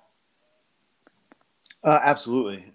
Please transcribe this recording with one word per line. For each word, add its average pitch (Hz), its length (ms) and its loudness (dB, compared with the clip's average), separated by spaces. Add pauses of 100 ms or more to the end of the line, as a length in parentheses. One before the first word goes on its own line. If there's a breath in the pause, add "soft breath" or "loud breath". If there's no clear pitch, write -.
(1800)
Uh, 151 200 4
absolutely. 117 600 -2 (100)